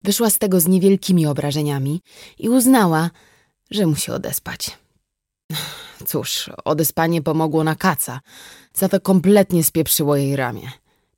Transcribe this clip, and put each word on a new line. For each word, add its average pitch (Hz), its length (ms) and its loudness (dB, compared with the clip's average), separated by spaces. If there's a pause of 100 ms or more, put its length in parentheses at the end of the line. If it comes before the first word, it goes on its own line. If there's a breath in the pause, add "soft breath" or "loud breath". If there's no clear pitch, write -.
wyszła 202 260 0
z - 80 0
tego 190 220 2
z 160 80 0
niewielkimi 185 580 4
obrażeniami 143 760 -4 (380 loud breath)
i 220 100 -2
uznała, 220 600 4 (600 soft breath)
że 202 140 -2
musi 151 260 -2
odespać. - 680 -8 (1300 loud breath)
Cóż, - 440 -6 (160)
odespanie 165 560 0
pomogło 160 420 0
na 156 120 -2
kaca, 135 460 -4 (520 loud breath)
za 190 160 0
to 196 100 2
kompletnie 190 640 4
spieprzyło 147 520 0
jej 139 200 0
ramię. 123 360 -6 (460)